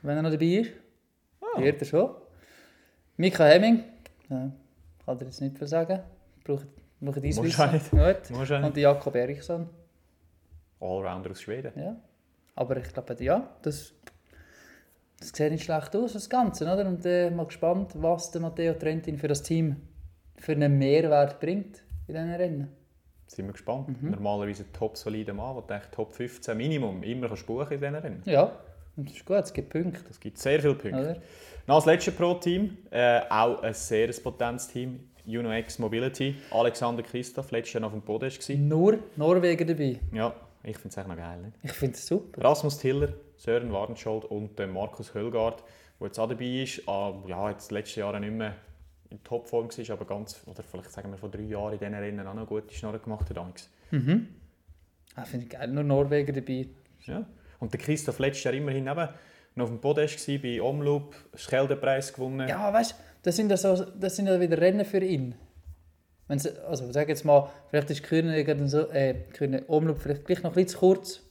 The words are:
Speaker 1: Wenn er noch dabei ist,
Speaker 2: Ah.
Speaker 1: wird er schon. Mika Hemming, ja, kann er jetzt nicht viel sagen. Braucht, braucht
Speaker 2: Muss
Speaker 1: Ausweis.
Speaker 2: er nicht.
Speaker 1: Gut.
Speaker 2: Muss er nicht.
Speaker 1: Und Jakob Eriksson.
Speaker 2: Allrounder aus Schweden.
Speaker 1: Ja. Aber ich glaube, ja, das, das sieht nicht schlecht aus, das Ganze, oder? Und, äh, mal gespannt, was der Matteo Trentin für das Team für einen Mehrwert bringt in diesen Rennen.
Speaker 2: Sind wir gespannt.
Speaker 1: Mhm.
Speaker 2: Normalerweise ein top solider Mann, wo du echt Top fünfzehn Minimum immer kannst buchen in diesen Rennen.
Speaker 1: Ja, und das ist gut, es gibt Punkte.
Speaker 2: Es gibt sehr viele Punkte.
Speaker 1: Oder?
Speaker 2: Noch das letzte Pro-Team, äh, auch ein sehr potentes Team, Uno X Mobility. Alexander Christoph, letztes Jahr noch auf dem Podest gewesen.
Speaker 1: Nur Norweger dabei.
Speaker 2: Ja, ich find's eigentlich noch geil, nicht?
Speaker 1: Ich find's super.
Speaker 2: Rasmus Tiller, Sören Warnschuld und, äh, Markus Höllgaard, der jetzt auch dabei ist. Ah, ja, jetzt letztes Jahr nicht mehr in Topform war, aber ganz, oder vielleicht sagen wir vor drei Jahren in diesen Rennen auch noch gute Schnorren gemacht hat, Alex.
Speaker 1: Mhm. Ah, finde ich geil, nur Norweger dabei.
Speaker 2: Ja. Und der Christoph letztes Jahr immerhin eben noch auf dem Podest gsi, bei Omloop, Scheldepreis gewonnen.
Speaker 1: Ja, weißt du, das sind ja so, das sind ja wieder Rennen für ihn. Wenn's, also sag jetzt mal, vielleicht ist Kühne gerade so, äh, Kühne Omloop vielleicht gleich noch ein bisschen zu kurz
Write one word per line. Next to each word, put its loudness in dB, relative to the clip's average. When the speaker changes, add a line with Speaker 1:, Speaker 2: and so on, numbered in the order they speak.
Speaker 1:
Wenn -2
er 0
noch 2
dabei 2
ist, 4
Speaker 2:
Ah. -4
Speaker 1:
wird 2
er -4
schon. 2
Mika 4
Hemming, 10
ja, -4
kann -2
er -8
jetzt -10
nicht -4
viel -6
sagen. 2
Braucht, -4
braucht -4
Speaker 2:
Muss 0
Speaker 1:
Ausweis. 2
Speaker 2:
er 8
nicht. 2
Speaker 1:
Gut. 6
Speaker 2:
Muss -2
er 2
nicht. 2
Speaker 1:
Und -4
Jakob 4
Eriksson. -2
Speaker 2:
Allrounder -6
aus -14
Schweden. -8
Speaker 1:
Ja. -8
Aber -2
ich -10
glaube, -8
ja, 2
das, -6
das -16
sieht 0
nicht -4
schlecht -4
aus, 0
das -10
Ganze, 0
oder? 0
Und, -4
äh, 4
mal -2
gespannt, 0
was 0
der -4
Matteo 0
Trentin -2
für -4
das 0
Team 2
für -4
einen 6
Mehrwert 6
bringt -4
in -10
diesen -4
Rennen. -2
Speaker 2:
Sind -10
wir -8
gespannt. -6
Speaker 1:
Mhm. -6
Speaker 2:
Normalerweise -4
ein -18
top -4
solider -6
Mann, -8
wo -10
du -10
echt -10
Top -8
fünfzehn -8
Minimum -2
immer -4
kannst -8
buchen -4
in -6
diesen -4
Rennen. -10
Speaker 1:
Ja, 4
und -8
das -16
ist -20
gut, 2
es -2
gibt -6
Punkte. -4
Speaker 2:
Es -20
gibt -12
sehr 4
viele 4
Punkte. -4
Speaker 1:
Oder? -4
Speaker 2:
Noch 8
das 6
letzte 6
Pro-Team, 0
äh, 4
auch 4
ein -2
sehr 2
potentes -4
Team, -10
Uno -4
X -4
Mobility. -2
Alexander 2
Christoph, -8
letztes -4
Jahr -2
noch -4
auf -10
dem -8
Podest -4
gewesen. 0
Speaker 1:
Nur 6
Norweger 4
dabei. 0
Speaker 2:
Ja, -2
ich -10
find's -14
eigentlich -10
noch -12
geil, -12
nicht? -14
Speaker 1:
Ich -10
find's -4
super. -4
Speaker 2:
Rasmus 4
Tiller, 0
Sören -2
Warnschuld -4
und, -10
äh, -2
Markus -8
Höllgaard, -2
der -8
jetzt -10
auch 0
dabei -4
ist. -8
Ah, -2
ja, -4
jetzt -12
letztes -6
Jahr -4
nicht -6
mehr -6
in -18
Topform -4
war, -12
aber -8
ganz, -10
oder -16
vielleicht -16
sagen -12
wir -14
vor -12
drei -10
Jahren -6
in -8
diesen -8
Rennen -8
auch -12
noch -10
gute -8
Schnorren -8
gemacht -6
hat, -8
Alex. -14
Speaker 1:
Mhm. 2
Ah, -14
finde -10
ich -18
geil, -10
nur -4
Norweger 2
dabei. -6
Speaker 2:
Ja. -8
Und -6
der -6
Christoph -4
letztes -2
Jahr 0
immerhin -2
eben -4
noch -2
auf -4
dem -8
Podest 2
gsi, -4
bei -4
Omloop, 0
Scheldepreis 2
gewonnen. -4
Speaker 1:
Ja, 0
weißt 4
du, -14
das 2
sind 2
ja 4
so, 4
das -4
sind 0
ja 6
wieder 4
Rennen 4
für 0
ihn. -2
Wenn's, -2
also -6
sag 2
jetzt -2
mal, 8
vielleicht 0
ist -4
Kühne 2
gerade 2
so, 2
äh, 2
Kühne -2
Omloop 2
vielleicht -4
gleich 0
noch -2
ein -12
bisschen 4
zu -10
kurz 4